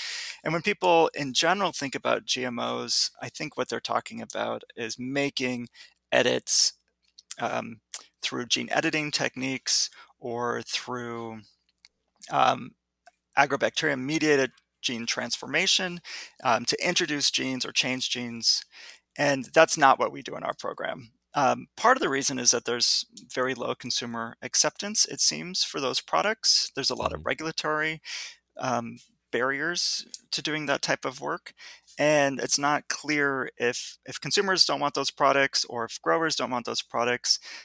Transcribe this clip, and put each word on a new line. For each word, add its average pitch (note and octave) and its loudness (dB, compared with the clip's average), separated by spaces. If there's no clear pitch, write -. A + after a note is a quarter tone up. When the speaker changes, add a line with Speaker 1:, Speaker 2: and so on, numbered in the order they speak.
Speaker 1:
And D#3 0
when E3+ -2
people F3 6
in C#3 -4
general F3 2
think C3+ -6
about A#2+ 0
G B2+ -2
M A#2+ -4
Os, A#2+ -2
I B2+ -6
think D3+ -10
what B2+ -2
they're A2+ -4
talking A2+ -4
about A2 -6
is A2+ -6
making B2+ -2
edits, B2+ 4
um, A#2 -6
through B2+ -4
gene A#2+ -2
editing D3+ 2
techniques - -2
or A#2+ -4
through, A#2 -8
um, B2+ 2
agrobacterium-mediated C#3+ -2
gene A#2 -6
transformation, E3 -2
um, A#2 2
to - -2
introduce D3+ 0
genes C3 -2
or - -8
change B2+ 0
genes. A#2 -2
And C#3+ 2
that's D#3+ 8
not C3+ 8
what A2+ 0
we C#3 -12
do - -10
in - -10
our - -2
program. - -8
Um, B2+ 2
part B3+ 6
of - -8
the - 2
reason C3+ 0
is B2 4
that A#2+ 0
there's - 2
very C3 0
low A#2+ -4
consumer A#2 -6
acceptance, - 0
it - -4
seems, E3 0
for - -4
those C3 0
products. - 0
There's C3+ -2
a - 0
lot - 0
of - -6
Speaker 2:
Mm-hmm. - -6
Speaker 1:
regulatory, D#3 -2
um, A#2+ -2
barriers C#3 -2
to - -4
doing D3+ -4
that C#3 2
type - -2
of C3+ -6
work. D3 -8
And C#3+ 4
it's - 2
not C#3+ 0
clear C#3+ -2
if, - -2
if C3 -10
consumers F#3+ 2
don't C#3+ 0
want C#3+ 0
those C#3 0
products C#3 4
or A#2+ -4
if - -10
growers E3 0
don't B2 -2
want A#2+ -2
those A#2 -4
products, A#2+ 0